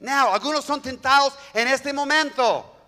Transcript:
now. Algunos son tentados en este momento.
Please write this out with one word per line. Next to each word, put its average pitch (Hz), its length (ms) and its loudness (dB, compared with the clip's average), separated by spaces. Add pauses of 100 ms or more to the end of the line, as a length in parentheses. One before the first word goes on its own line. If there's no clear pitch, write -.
now. 262 320 0
Algunos 277 300 -2
son 285 180 -4
tentados 269 520 2 (220)
en 233 120 0
este 269 260 -2
momento. 277 720 0 (220)